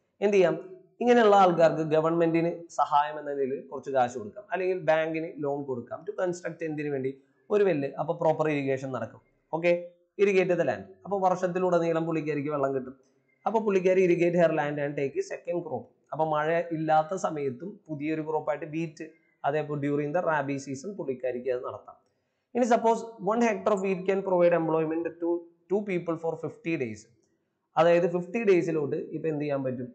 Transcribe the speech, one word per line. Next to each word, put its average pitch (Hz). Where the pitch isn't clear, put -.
എന്ത് 202
ചെയ്യാം? 165
ഇങ്ങനെയുള്ള 233
ആൾക്കാർക്ക് 160
ഗവൺമെന്റിന് 165
സഹായം 147
എന്ന 147
നിലയിൽ 135
കുറച്ച് 139
കാശ് 123
കൊടുക്കാം, -
അല്ലെങ്കിൽ 185
ബാങ്കിന് 160
loan 143
കൊടുക്കാം. 120
To 208
construct 175
എന്തിനു 147
വേണ്ടി? 131
ഒരു 202
വെല്ല്, 143
അപ്പൊ 160
proper 160
irrigation 135
നടക്കും. 113
Okay, 175
irrigate 185
the 160
land. 98
അപ്പൊ 190
വർഷത്തിലുടനീളം 175
പുള്ളിക്കാരിക്ക് 151
വെള്ളം 139
കിട്ടും. 127
അപ്പൊ 214
പുള്ളിക്കാരി 185
irrigate 170
her 160
land 147
and 143
take 139
a -
second 175
crop. 131
അപ്പൊ 156
മഴ 151
ഇല്ലാത്ത 156
സമയത്തും 151
പുതിയൊരു 156
ക്രോപ്പായിട്ട് 151
വീറ്റ്, 160
അതേപോലെ 147
during 147
the 180
rabi 143
season 139
പുള്ളിക്കാരിക്ക് 127
അത് 127
നടത്താം. -
ഇനി 240
suppose 226
one 240
hectare 208
of 185
wheat 190
can 196
provide 175
employment 160
to 170
two 208
people 175
for 165
fifty 165
days. 107
അതായത് 175
ഫിഫ്റ്റി 180
ഡേയ്സിലോട്ട് 160
ഇപ്പൊ 151
എന്ത് 147
ചെയ്യാൻ 139
പറ്റും? 123